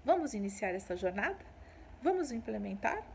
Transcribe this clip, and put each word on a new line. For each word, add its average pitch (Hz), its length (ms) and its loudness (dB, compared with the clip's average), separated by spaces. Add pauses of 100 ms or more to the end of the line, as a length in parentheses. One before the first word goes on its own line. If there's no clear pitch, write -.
vamos 311 300 4
iniciar 202 380 -2
essa 185 260 -2
jornada? 196 420 0 (640)
Vamos 339 280 4
implementar 214 720 -2 (140)